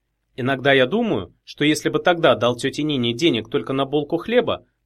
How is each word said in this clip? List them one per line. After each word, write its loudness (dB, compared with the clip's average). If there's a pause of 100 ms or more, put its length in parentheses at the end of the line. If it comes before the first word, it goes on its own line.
(360)
Иногда 0
я 6
думаю, -2 (100)
что -4
если 0
бы -2
тогда 2
дал 0
тёте -4
Нине 0
денег 0
только -4
на 0
булку -2
хлеба, 0 (180)